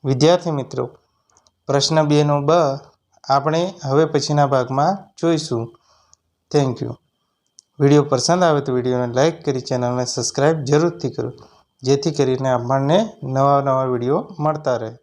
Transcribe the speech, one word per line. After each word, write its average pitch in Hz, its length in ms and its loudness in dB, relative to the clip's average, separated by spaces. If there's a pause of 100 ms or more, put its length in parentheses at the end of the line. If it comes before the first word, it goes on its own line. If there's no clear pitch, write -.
વિદ્યાર્થી 160 480 2
મિત્રો, 131 320 -4 (840)
પ્રશ્ન 156 280 0 (100)
બે 147 160 4
નો 147 180 2
બ 143 100 0 (720)
આપણે 151 380 0 (220)
હવે 143 220 2
પછીના 147 420 0
ભાગમાં 135 520 0 (180)
જોઈશું. 151 460 -2 (880)
Thank 131 300 0
you. 117 100 -8 (880)
વીડિયો 143 240 6
પસંદ 151 400 0
આવે 151 180 2
તો 135 120 -4
વીડિયોને 123 400 -2
લાઈક 160 300 2
કરી 131 180 -2
ચેનલને 123 440 -4
સબસ્ક્રાઇબ 139 580 -2
જરૂરથી 151 460 0
કરો, 120 200 -8 (540)
જેથી 139 280 0
કરીને 131 380 0
આપણને 135 480 0 (260)
નવા 139 380 2
નવા 131 240 0
વીડિયો 127 360 -2 (180)
મળતા 151 380 -2
રહે. 113 140 -8 (120)